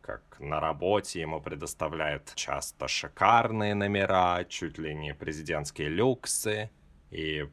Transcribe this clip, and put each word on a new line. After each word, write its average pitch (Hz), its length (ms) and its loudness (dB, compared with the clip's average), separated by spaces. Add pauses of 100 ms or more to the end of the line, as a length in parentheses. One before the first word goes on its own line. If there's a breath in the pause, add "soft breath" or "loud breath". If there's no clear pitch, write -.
как - 380 -12
на 76 200 -4
работе 85 640 0
ему 78 180 -4
предоставляют 76 960 -4
часто - 540 -6
шикарные 110 880 4
номера, 95 680 4
чуть - 340 -8
ли 76 160 -4
не 76 180 -6
президентские 76 760 -4
люксы, 107 840 0 (400)
и 78 420 -4